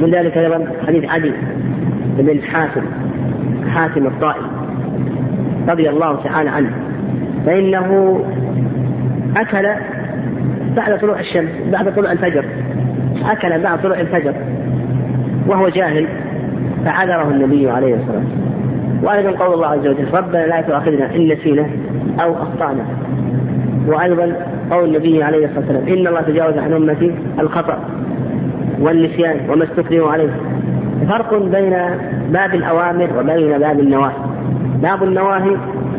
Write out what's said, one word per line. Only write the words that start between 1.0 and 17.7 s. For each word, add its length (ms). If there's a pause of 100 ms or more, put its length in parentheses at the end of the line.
عدي 220 (880)
بن 240
حاتم، 400 (920)
حاتم 320
الطائي 360 (1300)
رضي 220
الله 340
تعالى 260
عنه، 200 (760)
فإنه 760 (1160)
أكل 300 (1080)
بعد 220
طلوع 220
الشمس، 280 (240)
بعد 220
طلوع 180
الفجر، 320 (840)
أكل 320
بعد 200
طلوع 180
الفجر 320 (1120)
وهو 220
جاهل 380 (800)
فعذره 460
النبي 400